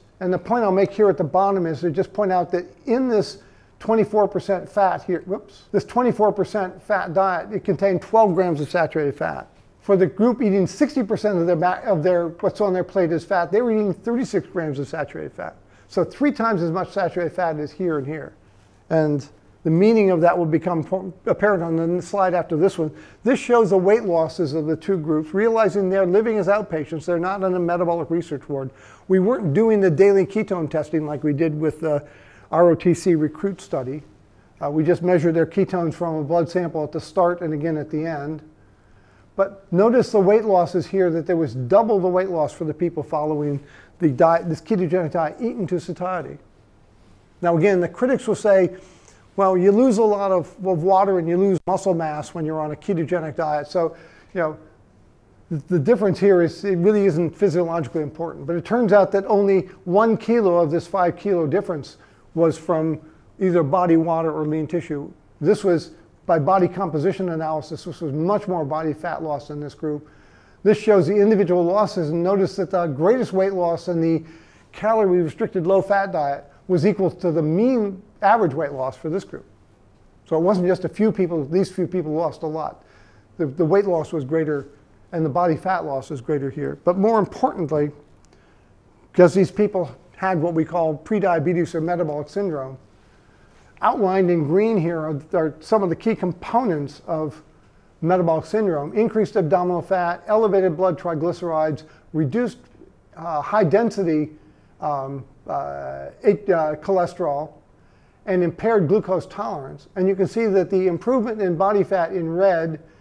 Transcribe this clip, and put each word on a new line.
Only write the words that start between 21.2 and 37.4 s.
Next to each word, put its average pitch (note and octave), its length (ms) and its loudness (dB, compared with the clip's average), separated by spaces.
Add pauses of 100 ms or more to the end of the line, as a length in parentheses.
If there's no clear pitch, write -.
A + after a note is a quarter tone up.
apparent G3+ 340 2
on E3 360 -2
the E3+ 40 -4
slide F#3+ 320 0
after E3+ 240 -2
this F3 220 2
one. D#3 100 -2 (340)
This B3 160 2
shows A#3 300 4
the G3 80 4
weight G3+ 240 4
losses E3 540 0
of D#3 100 -2
the D#3 100 -2
two F#3+ 220 -2
groups, D#3 380 -2
realizing G#3 560 2
they're F#3+ 160 2
living G#3+ 300 2
as F3+ 100 0
outpatients. E3 580 -2
They're F3 140 0
not F#3+ 240 -4
in F#3+ 100 0
a F3+ 60 -2
metabolic E3+ 500 -2
research E3 400 -4
ward. C3+ 220 -6 (360)
We F#3+ 120 4
weren't F#3+ 340 0
doing G#3+ 280 4
the F#3+ 100 4
daily F#3+ 340 4
ketone F#3+ 420 -4
testing D3+ 380 -4
like D3 180 -8
we D3+ 80 0
did D3+ 280 -2
with D3+ 200 -2
the D3 280 -2 (420)
R E3+ 220 6
O D#3+ 40 4
T F3 200 2
C F#3 180 2
recruit D#3 480 -2
study. C#3 400 -8 (580)
Uh, D3 120 -6
we D#3 120 0
just E3 200 0
measured E3+ 320 2
their E3 100 2
ketones F3 480 -2
from E3+ 220 -6
a D#3 80 -4
blood E3 260 0
sample E3+ 340 -2
at D3 80 -8
the D#3+ 80 -6
start F3 420 0